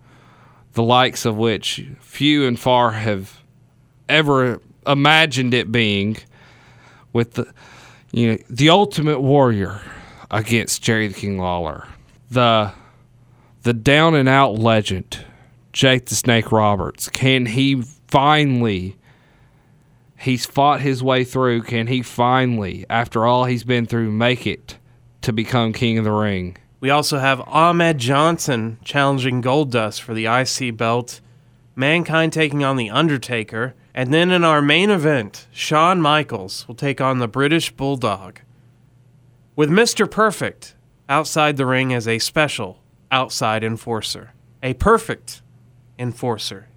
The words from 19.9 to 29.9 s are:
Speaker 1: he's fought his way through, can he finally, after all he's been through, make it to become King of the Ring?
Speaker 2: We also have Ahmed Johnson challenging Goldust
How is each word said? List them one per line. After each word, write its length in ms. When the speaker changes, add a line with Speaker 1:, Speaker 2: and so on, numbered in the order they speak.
Speaker 1:
he's 280
fought 360
his 220
way 200
through, 400
can 240
he 140
finally, 880
after 360
all 200
he's 180
been 220
through, 260
make 360
it 300
to 100
become 420
King 260
of 40
the 80
Ring? 460
Speaker 2:
We 120
also 280
have 280
Ahmed 500
Johnson 840
challenging 580
Goldust 600